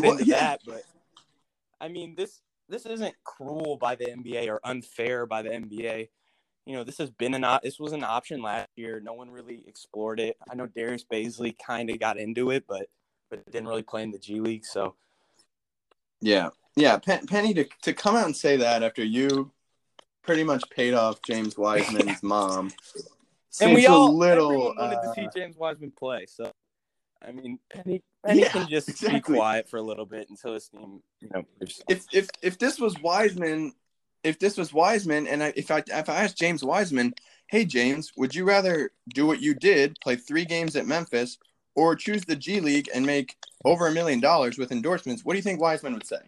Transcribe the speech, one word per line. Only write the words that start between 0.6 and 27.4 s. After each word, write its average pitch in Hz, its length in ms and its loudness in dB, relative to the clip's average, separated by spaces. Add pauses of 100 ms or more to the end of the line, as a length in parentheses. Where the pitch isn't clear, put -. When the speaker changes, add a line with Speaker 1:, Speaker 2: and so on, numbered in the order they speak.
Speaker 1:
but, 117 180 -14 (1000)
I 160 80 -12
mean, 170 260 -14
this, 190 260 -8 (280)
this 233 160 -10
isn't 220 280 -6 (100)
cruel 143 540 -8
by 127 180 -2
the 120 140 -8
N 120 140 -14
B 120 140 -8
A 117 120 -4
or 107 140 -6
unfair 123 600 -6
by 110 160 -6
the 113 120 -8
N 117 100 -10
B 107 240 -10
A. 113 220 -8 (560)
You 135 80 -12
know, 123 100 -8
this 120 140 -16
has 139 140 -6
been 120 220 -2
an 131 100 -2
op-, 127 200 2
this 139 160 -8
was 151 140 -10
an 151 100 -8
option 123 380 -4
last 110 340 -6
year. 113 240 -10
No 110 140 -14
one 123 160 -18
really 123 380 -18
explored 107 520 -8
it. 113 180 -4 (120)
I 123 60 -12
know 123 120 -8
Darius 117 420 -8
Bazley 113 460 -6 (100)
kinda 117 320 -6
got 107 200 -2
into 117 340 -4
it, 135 160 -2
but, 98 200 -8 (420)
but 104 220 -16
didn't 110 160 -10
really 113 160 -6
play 110 200 -8
in 113 80 -8
the 98 80 -12
G 104 200 -10
League, 110 260 -6
so. 101 300 -6 (1200)
Speaker 2:
Yeah. 95 300 2 (260)
Yeah, 131 220 6
Pen-, - 300 -2
Penny 208 260 0
to, 156 120 0 (180)
to 156 100 -2
come 208 220 2
out 226 100 2
and 156 100 -2
say 143 220 2
that 117 260 2
after 113 200 -2
you 135 480 0 (720)
pretty 160 200 0
much 151 280 -2
paid 123 220 0
off 110 280 0
James 110 360 -4
Speaker 1:
<laughs> - 0 -
Speaker 2:
Wiseman's 104 640 0
mom 98 480 0 (880)
Speaker 1:
And 226 120 8
we 240 80 10
Speaker 2:
seems 247 40 10
a 262 60 12
Speaker 1:
all, 277 260 10
Speaker 2:
little, 165 340 6
Speaker 1:
everyone 123 260 2
wanted 120 260 -2
to 117 60 -4
Speaker 2:
uh, 113 40 -4
Speaker 1:
see - 140 -8 (120)
James 175 160 -12
Wiseman 151 360 -8
play, 123 360 -8
so. 113 240 -12 (720)
I - 100 -18
mean, 127 280 -14 (120)